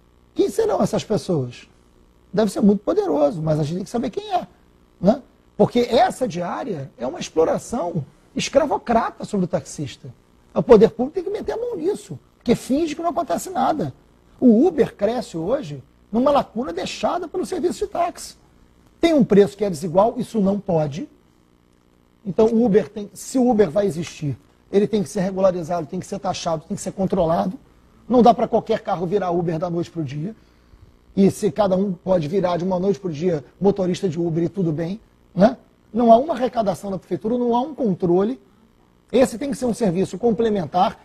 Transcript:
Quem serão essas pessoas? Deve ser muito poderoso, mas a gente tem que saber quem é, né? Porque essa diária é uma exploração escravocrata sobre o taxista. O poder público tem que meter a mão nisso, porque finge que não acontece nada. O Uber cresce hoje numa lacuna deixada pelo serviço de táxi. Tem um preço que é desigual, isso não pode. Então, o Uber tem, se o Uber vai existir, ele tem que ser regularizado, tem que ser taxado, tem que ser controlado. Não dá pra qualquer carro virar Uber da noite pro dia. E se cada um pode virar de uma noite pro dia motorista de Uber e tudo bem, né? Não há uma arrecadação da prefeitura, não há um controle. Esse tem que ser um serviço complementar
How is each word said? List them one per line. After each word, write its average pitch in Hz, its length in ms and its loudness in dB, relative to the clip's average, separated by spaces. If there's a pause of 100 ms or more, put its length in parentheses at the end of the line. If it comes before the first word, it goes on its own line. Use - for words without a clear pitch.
(340)
Quem - 160 0
serão 415 320 0
essas 196 200 0
pessoas? 151 640 -4 (640)
Deve 208 200 0
ser 330 100 -6
muito 208 240 4
poderoso, 294 560 0
mas 156 180 0
a 160 40 0
gente 156 140 -4
tem 196 80 -6
que - 60 -16
saber 247 200 -4
quem 415 240 -10
é, 294 120 -4 (540)
né? 226 220 2 (380)
Porque 208 200 4
essa 254 460 2
diária 175 680 -8
é 233 100 -8
uma 320 140 -8
exploração 247 800 -2 (320)
escravocrata 269 920 -2
sobre 190 180 -2
o - 20 -4
taxista. - 640 -8 (460)
O 196 80 -2
poder 220 260 8
público 269 280 -4
tem 370 60 -4
que 330 60 -8
meter 415 240 -6
a 415 60 -4
mão 480 180 -6
nisso, 320 420 -6 (200)
porque 240 160 2
finge 294 420 -2
que 339 60 -10
não 339 80 -2
acontece 339 400 -4
nada. 254 420 -2 (480)
O 247 260 6
Uber 254 300 0
cresce 214 400 -4
hoje 165 480 -6 (260)
numa 254 200 2
lacuna 277 420 -2
deixada 339 560 -4
pelo 370 160 -4
serviço 349 400 -4
de 370 40 -8
táxi. - 480 -6 (640)
Tem 339 140 2
um 285 100 6
preço 196 320 4
que - 80 -6
é 202 60 -2
desigual, 185 480 0
isso 226 240 -4
não 196 180 0
pode. 160 480 -4 (1160)
Então, 220 220 2
o 226 180 4
Uber 202 240 2
tem, 202 240 -12
se - 260 -6
o 247 120 4
Uber 208 180 4
vai 202 160 0
existir, 151 540 -4 (340)
ele 202 140 4
tem 202 160 0
que - 80 -6
ser 208 100 -6
regularizado, 180 640 -2
tem 185 140 -8
que - 60 -12
ser 196 140 -8
taxado, 165 460 -6
tem 202 80 -8
que - 80 -12
ser 180 100 -8
controlado. 185 680 -2 (480)
Não 240 140 6
dá 233 100 10
pra 226 160 0
qualquer 220 320 0
carro 185 260 -4
virar 185 240 -2
Uber 170 280 -2
da 180 100 -4
noite 170 220 -4
pro 165 120 -8
dia. 147 320 -8 (800)
E 190 160 6
se 196 200 -2
cada 190 260 2
um 196 160 0
pode 175 360 -2
virar 175 280 0
de 170 80 -4
uma 185 140 -2
noite 190 200 0
pro 175 140 -8
dia 156 320 -2 (160)
motorista 185 480 0
de 160 100 -4
Uber 170 240 -2
e 175 60 0
tudo 170 240 -2
bem, 165 260 -6 (340)
né? 214 240 2 (380)
Não 233 160 4
há 226 60 12
uma 302 180 2
arrecadação 214 560 -2
da 190 80 -6
prefeitura, 214 400 -4
não 240 160 0
há 240 60 2
um 302 120 -6
controle. 196 680 0 (720)
Esse 233 260 2
tem 285 100 -6
que 220 80 -4
ser - 80 -6
um 240 80 -2
serviço 185 460 -2
complementar 208 880 0